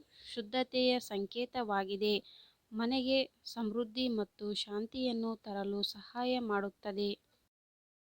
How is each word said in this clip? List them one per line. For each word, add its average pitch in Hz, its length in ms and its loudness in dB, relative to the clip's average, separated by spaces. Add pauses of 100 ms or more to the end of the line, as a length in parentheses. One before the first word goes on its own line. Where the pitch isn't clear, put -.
(260)
ಶುದ್ಧತೆಯ 254 760 0
ಸಂಕೇತವಾಗಿದೆ. 208 1120 0 (580)
ಮನೆಗೆ 254 460 2 (280)
ಸಮೃದ್ಧಿ 233 600 -2 (100)
ಮತ್ತು 208 380 -4
ಶಾಂತಿಯನ್ನು 226 840 -2
ತರಲು 202 480 -4
ಸಹಾಯ 247 560 -2
ಮಾಡುತ್ತದೆ. 202 720 0 (1000)